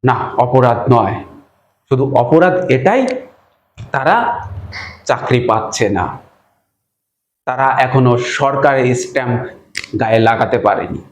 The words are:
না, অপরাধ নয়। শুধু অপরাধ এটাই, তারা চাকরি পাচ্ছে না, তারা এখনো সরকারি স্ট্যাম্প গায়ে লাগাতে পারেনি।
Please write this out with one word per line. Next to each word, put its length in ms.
না, 340
অপরাধ 540
নয়। 320
শুধু 280
অপরাধ 540
এটাই, 360
তারা 540
চাকরি 360
পাচ্ছে 480
না, 300
তারা 340
এখনো 400
সরকারি 760
স্ট্যাম্প 520
গায়ে 180
লাগাতে 400
পারেনি। 400